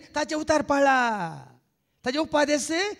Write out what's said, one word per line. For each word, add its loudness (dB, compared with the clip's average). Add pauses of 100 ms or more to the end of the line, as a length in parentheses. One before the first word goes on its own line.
(160)
ताचे -4
उतार 0
पाळा, 4 (1080)
ताचे -2
उपादेस 0 (280)